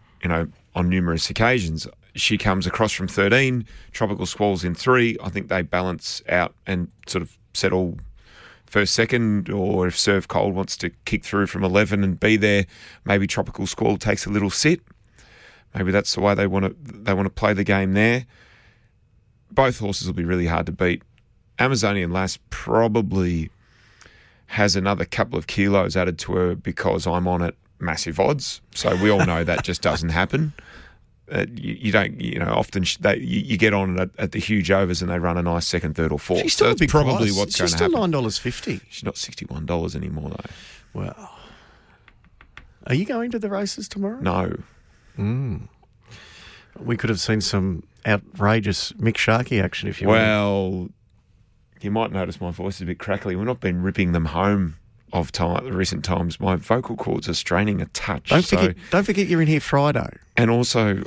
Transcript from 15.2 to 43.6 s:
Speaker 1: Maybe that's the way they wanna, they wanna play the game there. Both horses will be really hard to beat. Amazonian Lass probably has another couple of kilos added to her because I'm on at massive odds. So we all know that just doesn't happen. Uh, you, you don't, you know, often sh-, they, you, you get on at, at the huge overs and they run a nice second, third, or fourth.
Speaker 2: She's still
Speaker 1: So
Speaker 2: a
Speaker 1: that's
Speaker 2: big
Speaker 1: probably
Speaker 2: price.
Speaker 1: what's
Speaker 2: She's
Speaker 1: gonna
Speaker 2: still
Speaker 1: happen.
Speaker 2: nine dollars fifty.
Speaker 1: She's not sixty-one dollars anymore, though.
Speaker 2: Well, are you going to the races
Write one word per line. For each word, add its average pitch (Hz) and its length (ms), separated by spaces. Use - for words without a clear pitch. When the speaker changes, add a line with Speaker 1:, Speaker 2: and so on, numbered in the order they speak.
Speaker 1:
Maybe 95 200
that's 101 220
the - 40
way 101 160
they 101 120
wanna, 95 240
they 101 300
wanna 95 160
play 104 240
the 98 100
game 95 300
there. 120 320
Both 127 300
horses 101 260
will 92 80
be 85 120
really 87 220
hard 82 180
to 82 80
beat. 90 280
Amazonian 101 520
Lass 92 280
probably 95 1000
has 101 280
another 95 300
couple - 340
of - 80
kilos 98 480
added 90 240
to - 140
her 90 220
because 95 520
I'm 90 180
on 90 160
at 85 140
massive 80 400
odds. 139 400
So - 260
we 104 80
all 95 160
know 82 200
that 82 180
just 90 180
doesn't 80 280
happen. 117 420
Uh, 92 140
you, - 240
you 110 140
don't, - 260
you 57 180
know, - 140
often - 320
sh-, - 140
they, 104 220
you, - 200
you 110 180
get 107 160
on 95 240
at, 92 200
at 98 160
the 113 60
huge 98 320
overs 90 300
and 90 80
they 87 100
run 85 180
a 87 40
nice 85 240
second, 82 300
third, 80 160
or 73 80
fourth. - 220
Speaker 2:
She's 320 120
still - 120
Speaker 1:
So - 60
Speaker 2:
a - 20
Speaker 1:
that's - 80
Speaker 2:
big - 80
Speaker 1:
probably 135 380
Speaker 2:
price. 98 100
Speaker 1:
what's 101 160
Speaker 2:
She's - 60
Speaker 1:
gonna - 100
Speaker 2:
still 85 220
Speaker 1:
happen. 262 100
Speaker 2:
nine 180 100
dollars 123 260
fifty. - 520
Speaker 1:
She's - 160
not - 100
sixty-one - 500
dollars 82 300
anymore, 73 360
though. - 180
Speaker 2:
Well, - 460
are 123 60
you 170 120
going 240 260
to 233 80
the 208 100
races 202 380